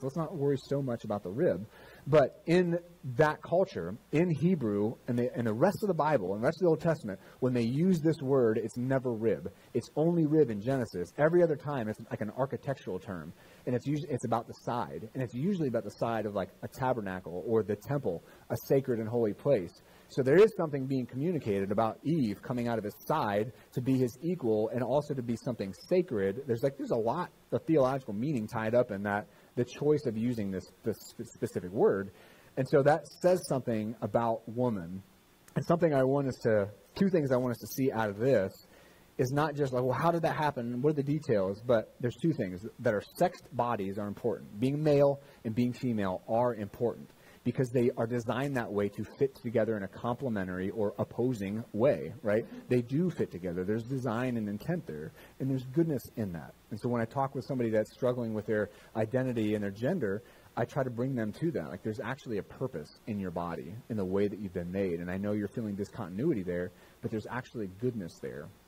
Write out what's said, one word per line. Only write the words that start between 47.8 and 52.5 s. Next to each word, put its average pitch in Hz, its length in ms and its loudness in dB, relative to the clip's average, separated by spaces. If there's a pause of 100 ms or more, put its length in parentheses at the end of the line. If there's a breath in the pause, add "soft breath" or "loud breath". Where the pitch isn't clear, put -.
are 117 100 0
designed 123 500 -2
that 110 140 -2
way 101 180 0
to 104 160 -6 (140)
fit 139 180 0
together 113 400 0
in 98 80 -4
a 98 40 -6
complementary 101 800 -4
or 104 280 -2
opposing 110 760 -2
way, 101 400 2 (100)
right? 107 220 2 (240 loud breath)